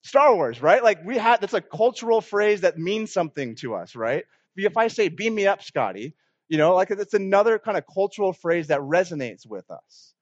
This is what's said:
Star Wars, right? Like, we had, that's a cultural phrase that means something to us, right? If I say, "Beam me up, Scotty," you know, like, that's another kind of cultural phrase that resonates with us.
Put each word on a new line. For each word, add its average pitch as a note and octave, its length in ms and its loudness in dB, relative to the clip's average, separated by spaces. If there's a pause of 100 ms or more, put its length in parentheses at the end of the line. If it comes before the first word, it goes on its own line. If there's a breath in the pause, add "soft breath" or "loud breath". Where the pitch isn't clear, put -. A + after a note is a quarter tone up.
Star C4 320 4
Wars, A#2+ 260 -2
right? G3 220 6
Like, G3 200 2
we A#3 140 -6
had, A3 240 2
that's G3+ 140 -6
a F#3 60 0
cultural A3+ 600 0
phrase G#3 400 0
that E3+ 160 2
means G#3 340 -4
something C#3+ 440 -6
to A#2 180 -10
us, F#2 220 -10
right? B2 280 -4 (320)
If G3 220 -2
I A3+ 100 2
say, A3+ 220 -2
"Beam G3+ 240 -4
me G3+ 140 0
up, G3 160 0
Scotty," A2 500 -6 (340)
you D#3 100 -2
know, D#3+ 180 4
like, F#3+ 140 2
that's G3+ 260 -4
another G3+ 420 2
kind G#3 200 -4
of D3 140 -6
cultural G3 400 -2
phrase E3+ 360 -4
that D3 120 0
resonates D3 680 -4
with G#2 260 -16
us. - 500 -20